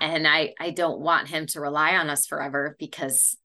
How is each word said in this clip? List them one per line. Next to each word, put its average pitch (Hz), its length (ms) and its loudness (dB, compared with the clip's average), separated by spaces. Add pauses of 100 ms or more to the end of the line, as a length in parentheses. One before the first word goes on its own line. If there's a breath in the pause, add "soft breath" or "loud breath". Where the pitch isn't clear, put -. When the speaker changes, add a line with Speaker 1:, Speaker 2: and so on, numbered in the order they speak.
Speaker 1:
Yeah. 156 100 0
Speaker 2:
And 156 160 2
I, 151 320 4
I 170 100 -6
don't 160 300 -2
want 156 280 2
him 156 200 -4
to 156 120 -6
rely 151 360 2
on 160 140 2
us 143 180 0
forever, 143 520 -2
because - 640 0